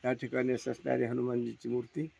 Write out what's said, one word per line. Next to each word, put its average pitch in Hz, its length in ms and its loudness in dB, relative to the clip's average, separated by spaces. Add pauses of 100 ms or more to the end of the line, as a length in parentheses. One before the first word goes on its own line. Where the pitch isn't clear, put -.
या 127 80 4
ठिकाणी 127 400 0
असणारी 127 520 0
हनुमानजीची 120 640 0
मूर्ती 123 520 -2